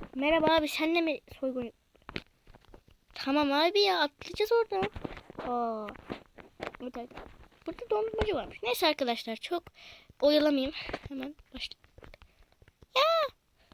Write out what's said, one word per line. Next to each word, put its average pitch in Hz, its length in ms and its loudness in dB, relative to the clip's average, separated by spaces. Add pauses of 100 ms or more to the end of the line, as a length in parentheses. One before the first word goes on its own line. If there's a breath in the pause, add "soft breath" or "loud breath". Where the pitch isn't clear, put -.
(160)
Merhaba 311 380 4
abi, 311 140 4
sen 320 280 0
de 339 60 4
mi 311 180 0 (200)
soygun? 247 320 -4 (1400)
Tamam 285 380 0
abi 339 280 2
ya, 381 200 4
atlayacağız 339 520 -2
oradan. 415 400 2 (560)
Aa. 226 400 -2 (960)
Evet, 254 160 -10
evet. 240 120 -12 (580)
Burada 381 220 -12
dondurmacı 427 460 0
varmış. - 280 -8
Neyse 453 240 0
arkadaşlar, 240 480 -2
çok - 280 -4 (580 loud breath)
oyalamayayım. 294 520 4 (360 loud breath)
Hemen 277 260 -8 (200)
başla. - 220 -12 (1160)
Ya. 605 400 2 (380)